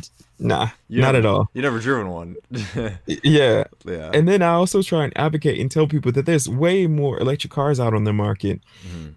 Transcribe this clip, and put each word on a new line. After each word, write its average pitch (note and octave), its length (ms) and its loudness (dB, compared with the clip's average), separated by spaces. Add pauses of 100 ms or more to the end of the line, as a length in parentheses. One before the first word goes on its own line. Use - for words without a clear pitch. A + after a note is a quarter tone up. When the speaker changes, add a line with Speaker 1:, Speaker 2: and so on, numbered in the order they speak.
(380)
Speaker 1:
nah, A2+ 300 0 (200)
Speaker 2:
You A#2 120 -2
Speaker 1:
not C3+ 140 4
Speaker 2:
never, C3 40 4
Speaker 1:
at A2 80 4
all." G2+ 260 2
Speaker 2:
you B2+ 100 -6
never C3 180 0
driven A2+ 280 -2
one. F2 280 -10 (140)
<laughs> G#2+ 260 -8
Speaker 1:
Y-, A2 220 -6 (240)
yeah. C3+ 420 4 (200)
Speaker 2:
Yeah. E2 300 -10
Speaker 1:
And D#3 140 4
then G3 140 4
I E3+ 100 4
also F3+ 300 2
try E3 220 0
and C3 120 -4
advocate D3+ 440 0
and C3+ 100 -2
tell D#3 160 2
people D3 260 0
that C3+ 140 -2
there's D#3+ 220 0
way F3 380 0
more C#3+ 340 0
electric C3 320 -2
cars C#3+ 280 0
out A2+ 140 2
on G#2+ 100 2
the G#2+ 80 0
market G#2 480 -2 (260)
Speaker 2:
Mm-hmm. E2+ 300 -14